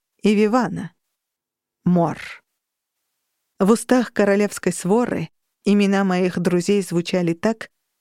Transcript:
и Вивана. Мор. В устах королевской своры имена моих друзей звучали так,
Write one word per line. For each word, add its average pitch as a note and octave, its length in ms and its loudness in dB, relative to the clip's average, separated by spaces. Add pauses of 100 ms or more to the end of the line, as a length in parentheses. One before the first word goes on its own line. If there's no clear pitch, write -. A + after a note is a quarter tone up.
(220)
и G#3 120 2
Вивана. G#3 600 0 (920)
Мор. F3 340 2 (1400)
В G3 120 4
устах A#3+ 420 0
королевской G3+ 580 0
своры F#3+ 580 -2 (360)
имена G3 400 2
моих F#3 340 0
друзей F3+ 420 0
звучали E3+ 520 -2
так, A3 360 -4 (320)